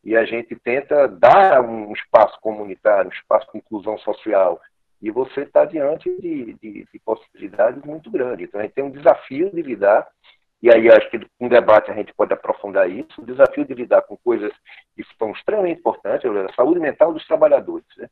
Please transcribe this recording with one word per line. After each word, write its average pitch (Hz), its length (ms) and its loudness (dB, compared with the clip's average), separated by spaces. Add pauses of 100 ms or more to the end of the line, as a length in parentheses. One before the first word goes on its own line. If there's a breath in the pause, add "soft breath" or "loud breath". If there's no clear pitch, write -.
E 107 140 -2
a 110 80 2
gente 117 320 -10
tenta 139 500 -2
dar 135 540 6
um 110 320 -8
espaço - 480 2
comunitário, 104 680 -2
um - 40 -16
espaço - 400 -2
de 107 60 -12
inclusão 107 400 -10
social, 98 600 -2 (420)
e 107 80 -8
você 131 360 -6
tá 147 180 2
diante 151 460 -4 (100)
de, 143 360 -10
de, 104 360 -18
de - 140 -20
possibilidades 107 800 -4
muito 156 260 -16
grandes. 123 380 -6
Então, 101 100 -10
a 107 40 -6
gente 104 100 -10
tem 139 100 -6
um 139 80 -8
desafio 147 580 -2
de 170 120 -8
lidar, 113 440 0 (560 soft breath)
e 117 100 6
aí 113 200 6
acho 110 180 6
que - 100 -10 (200)
com 123 80 -8
o - 20 -6
debate 107 400 4
a 101 40 -10
gente 104 200 -10
pode 98 200 -2
aprofundar 95 540 -4
isso: 98 340 -12
o 117 40 -20
desafio 131 400 2
de - 80 -12
lidar 104 300 0
com 104 140 -18
coisas 104 340 -4 (440 loud breath)
que - 80 -18 (140)
são 107 140 -6
extremamente 190 480 -4
importantes, 113 500 -4
a 98 240 -6
saúde 156 260 0
mental 156 340 0
dos 156 120 -12
trabalhadores, 151 600 -2 (100)
né? - 140 -16